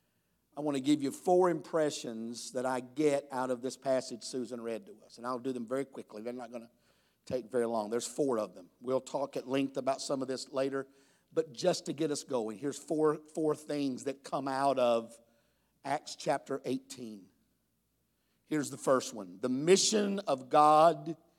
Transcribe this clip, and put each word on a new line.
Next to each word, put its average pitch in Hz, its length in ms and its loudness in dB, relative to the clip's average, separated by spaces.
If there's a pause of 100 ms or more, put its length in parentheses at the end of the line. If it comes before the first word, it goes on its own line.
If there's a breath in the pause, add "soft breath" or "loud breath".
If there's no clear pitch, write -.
(560)
I 147 60 -6
want 147 140 0
to 135 40 -2
give 135 220 2
you 135 80 0
four 180 400 4
impressions 131 1000 -4
that 123 120 -4
I 127 160 0
get 139 500 0
out 127 200 -2
of 120 100 -2
this 127 160 -6
passage 127 460 -2
Susan 120 400 -6
read 110 240 -6
to 104 60 -20 (120)
us. - 140 -20
And 120 80 -12
I'll 127 120 -2
do 131 140 -4
them 120 140 -6
very 135 180 -2
quickly. 110 380 -14
They're 120 100 -6
not 123 200 -12
gonna 117 180 -14 (540)
take 123 260 -4
very 120 160 4
long. 113 240 0
There's 117 160 -2
four 135 320 0
of 98 160 -2
them. 90 120 -20 (140)
We'll 127 200 0
talk 139 360 -6
at 123 120 -6
length 135 280 0
about 131 240 0
some 135 220 -2
of 127 60 -4
this 131 220 -6
later. 135 360 -2 (460 soft breath)
But 160 200 -2
just 170 340 0
to 160 60 -4
get 147 180 -2
us 139 140 -4
going, 110 340 -2
here's 135 200 -4
four, 156 420 2 (140)
four 156 200 0
things 139 500 -4
that 135 200 -6
come 139 240 -4
out 135 300 2
of 117 360 2 (720)
Acts 143 320 -6
chapter 139 480 -2
eighteen. 123 580 -6 (1300)
Here's 143 220 -2
the 135 80 -12
first 127 340 2
one. 95 300 -12
The 127 80 0
mission 196 720 4
of 131 280 -2
God 151 680 6 (220)